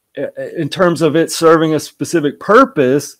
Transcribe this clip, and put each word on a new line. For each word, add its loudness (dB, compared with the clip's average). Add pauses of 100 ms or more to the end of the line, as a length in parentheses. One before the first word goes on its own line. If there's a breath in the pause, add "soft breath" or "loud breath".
(180)
uh, -8 (300)
in -4
terms 0
of 2
it 2
serving 4
a 0
specific -4
purpose 0